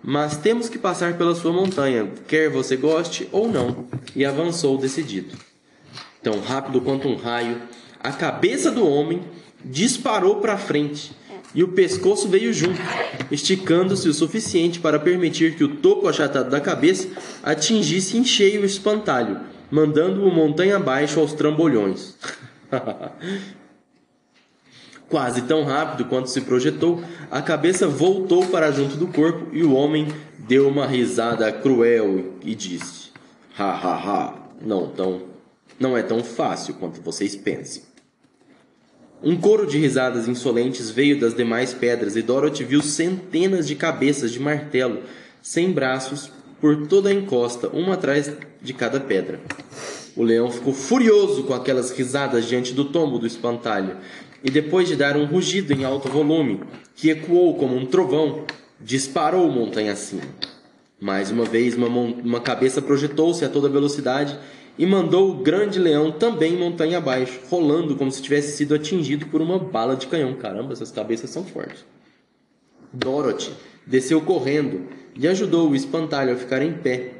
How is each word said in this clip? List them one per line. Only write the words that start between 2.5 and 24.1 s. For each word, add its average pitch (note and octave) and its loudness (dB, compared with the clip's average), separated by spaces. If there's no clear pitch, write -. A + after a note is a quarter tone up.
goste D#3+ 0
ou A3 2
não." B2 -2
E C#3 2
avançou C#3+ 0
decidido. C3+ -6
Então, G#2+ -2
rápido C3 -2
quanto C3+ -2
um A#2 0
raio, A#2 -4
a C#3 -6
cabeça G3+ 0
do A3 2
homem D#3 2
disparou G3+ 2
pra G#3 0
frente D3 -4
e E3 2
o F#3 0
pescoço F#3 2
veio A3 2
junto, E3+ 0
esticando-se F#3 2
o D3 2
suficiente E3+ 0
para D3+ 2
permitir E3 2
que D3 4
o C#3+ 0
topo G3+ 4
achatado C#3 0
da C#3+ 2
cabeça E3+ 2
atingisse F#3 0
em A#3+ 4
cheio G#3 4
o - 2
espantalho, D#3 0
mandando-o E3+ 4
montanha E3 4
abaixo D3 0
aos D3+ 2
trambolhões. D3+ 2
<laughs> - -6